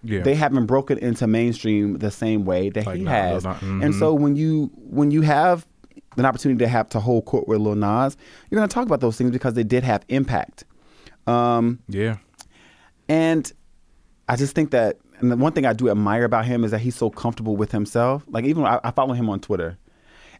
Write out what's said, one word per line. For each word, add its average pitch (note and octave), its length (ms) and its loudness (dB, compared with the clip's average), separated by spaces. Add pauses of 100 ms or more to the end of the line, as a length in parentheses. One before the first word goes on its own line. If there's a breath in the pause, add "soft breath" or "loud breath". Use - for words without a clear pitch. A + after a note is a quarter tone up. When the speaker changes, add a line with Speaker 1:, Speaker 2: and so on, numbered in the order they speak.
Speaker 1:
Yeah. G#2+ 180 -2
Speaker 2:
they C3+ 140 4
haven't C3+ 320 2
broken C3+ 320 2
into A#2+ 280 -2
mainstream A2 720 0
the G#2 120 -4
same G#2+ 340 -2
way F#2 240 0
that G#2+ 160 -4
Speaker 1:
Like, F#2+ 120 -6
Speaker 2:
he F#2 60 -6
Speaker 1:
nah, D3+ 80 -2
Speaker 2:
has. F#2 320 0
Speaker 1:
they're F#2 100 -6
not, F#2+ 80 -10
Speaker 2:
And F#2+ 220 -4
Speaker 1:
mm-hmm. G2 160 0
Speaker 2:
so D#3 140 2
when C#3+ 220 2
you, D#3 400 0
when D3 360 0
you D#3 100 4
have D#3 440 2 (520)
an B2 80 2
opportunity C3 380 2
to A2+ 60 2
have A#2 200 0
to A2+ 100 -2
hold A#2 260 0
court - 220 -2
with A2 120 2
Lil G#2 160 0
Nas, A2 400 0 (340 loud breath)
you're G3+ 80 0
gonna G#3+ 120 2
talk B3 160 -2
about D#3+ 160 0
those A2+ 160 0
things B2 140 0
because B2 220 -2
they A#2 100 0
did B2 200 0
have A2 260 0
impact. B2+ 540 -4 (640 soft breath)
Um, A#2+ 520 0 (100)
Speaker 1:
Yeah. G#2 280 -4 (920 soft breath)
Speaker 2:
and E3 420 0 (760)
I A#2+ 80 0
just C#3 200 -2
think D#3 160 0
that, A2+ 260 2 (220)
and B2 120 2
the A#2+ 60 0
one C#3+ 160 2
thing D3 120 0
I A#2+ 80 2
do A#2+ 160 0
admire G#2 340 2
about A2+ 220 0
him B2 180 0
is G#2+ 80 0
that G#2+ 80 -2
he's B2 160 -4
so A#2 140 -2
comfortable A2 460 -4
with G#2 160 -2
himself. A#2+ 560 -2
Like, A#2 180 -6
even D3+ 200 0
I, A2+ 180 2
I A#2+ 80 -4
follow C3 220 0
him A#2+ 160 -2
on G2 100 -4
Twitter, F2 380 -6 (640 soft breath)